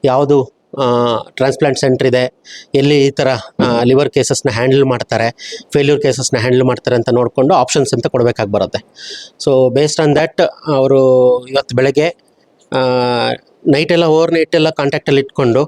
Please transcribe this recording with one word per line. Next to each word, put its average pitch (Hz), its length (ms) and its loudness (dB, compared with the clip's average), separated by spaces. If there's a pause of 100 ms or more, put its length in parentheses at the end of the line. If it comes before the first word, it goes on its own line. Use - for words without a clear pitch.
ಯಾವುದು, 135 500 2 (260)
ಆ, - 20 -2 (460)
ಟ್ರಾನ್ಸ್‌ಪ್ಲಾಂಟ್ 131 500 -2
ಸೆಂಟರ್ 131 280 0
ಇದೆ, 127 260 0 (420)
ಎಲ್ಲಿ 139 300 4
ಈ 139 60 2
ಥರ, 139 160 -2 (320)
ಆ, 120 240 0
ಲಿವರ್ 131 260 2
ಕೇಸಸ್‌ನ 131 400 -2
ಹ್ಯಾಂಡಲ್ 131 340 2
ಮಾಡ್ತಾರೆ, 117 760 -4 (160)
ಫೇಲ್ಯೂರ್ 143 280 2
ಕೇಸಸ್‌ನ 127 360 -2
ಹ್ಯಾಂಡಲ್ 127 260 0
ಮಾಡ್ತಾರೆ 127 320 -2
ಅಂತ 117 140 -2
ನೋಡ್ಕೊಂಡು 123 460 0
ಆಪ್ಷನ್ಸ್ 131 380 0
ಅಂತ 117 140 -4
ಕೊಡ್ಬೇಕಾಗಿ 117 440 -2
ಬರುತ್ತೆ. 98 340 -4 (600)
So, 131 320 2
based 151 280 0
on 147 80 2
that 160 280 -2 (260)
ಅವರು 131 800 2
ಇವತ್ತು 135 280 -4
ಬೆಳಗ್ಗೆ, 139 340 0 (640)
ಆ, 131 60 0 (880)
ನೈಟೆಲ್ಲ 165 360 2
ಓವರ್ 160 280 2
ನೈಟೆಲ್ಲ 160 380 0
ಕಾಂಟ್ಯಾಕ್ಟಲ್ಲಿ 143 520 -2
ಇಟ್ಕೊಂಡು 135 460 0